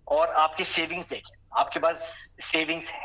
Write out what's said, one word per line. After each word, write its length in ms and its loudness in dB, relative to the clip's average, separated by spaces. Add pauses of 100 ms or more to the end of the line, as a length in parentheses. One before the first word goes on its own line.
اور 240 2
آپ 300 4
کی 60 -2
سیونگز 460 0
دیکھیں، 280 -10 (140)
آپ 200 2
کے 80 -2
پاس 180 2 (460)
سیونگز 480 -2 (140)